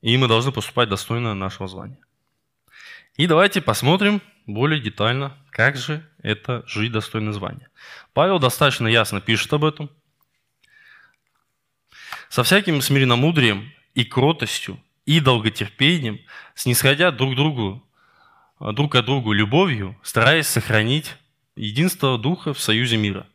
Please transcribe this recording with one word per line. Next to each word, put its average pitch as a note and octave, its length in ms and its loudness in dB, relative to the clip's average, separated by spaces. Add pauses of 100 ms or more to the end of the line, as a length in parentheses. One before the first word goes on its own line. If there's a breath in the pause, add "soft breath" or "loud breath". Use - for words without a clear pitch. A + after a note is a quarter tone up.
и A#2 160 2
мы C3 100 4
должны A#2 240 2
поступать A#2 380 -2
достойно A2+ 440 -4
нашего F#2+ 320 -8
звания. F#2 320 -14 (1160 loud breath)
И D3+ 100 2
давайте F3+ 360 4
посмотрим F#3+ 600 2 (260)
более C3+ 340 -2
детально, B2 560 -4 (120)
как C3 280 2
же D3+ 280 -8 (160)
это A2 460 -6
жить A2 240 -4
достойно G#2+ 400 -4
звания. G#2 380 -10 (420 loud breath)
Павел F3+ 260 2
достаточно C3 480 0
ясно A2+ 360 2
пишет - 320 0
об D3+ 100 0
этом. D3+ 260 -4 (2500 loud breath)
«Со - 160 -2
всяким F3+ 380 2
смиренномудрием B2+ 920 2 (220)
и B2 100 -2
кротостью C3 720 -2 (280)
и D#3 160 2
долготерпением, B2 960 0 (340 loud breath)
снисходя C#3+ 580 2
друг B2+ 260 -2
другу, B2+ 440 -2 (800 soft breath)
э, G#2+ 140 -8
друг D3 180 -2
к - 120 4
другу B2 280 -2
любовью, G#2+ 720 0
стараясь C#3+ 440 2
сохранить A#2 680 -2 (400)
единство C3 640 -2
Духа D#3+ 360 -4
в - 60 -10
союзе A#2 380 0
мира». G2 380 -2